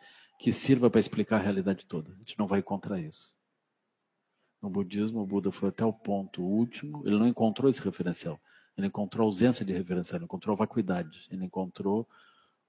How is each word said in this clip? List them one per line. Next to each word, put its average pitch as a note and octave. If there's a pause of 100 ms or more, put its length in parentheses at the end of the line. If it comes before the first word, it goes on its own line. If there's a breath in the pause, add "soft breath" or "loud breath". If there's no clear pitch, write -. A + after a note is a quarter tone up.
(380 soft breath)
que B2
sirva A#2+
pra A2
explicar A2
a G2+
realidade G2+
toda. D#3
A F#2+
gente -
não G#2+
vai G2
encontrar G2
isso. - (1300)
No G2+
budismo, G#2
o G2
Buda G2
foi G2
até G#2
o A2
ponto G2
último, A#2
ele G#2
não A2+
encontrou A#2
esse B2+
referencial. F2 (360 soft breath)
Ele G2
encontrou G#2+
ausência G#2+
de F#2+
referencial, F2+
ele E2+
encontrou F#2+
vacuidade, F#2
ele F#2
encontrou F#2+ (600 soft breath)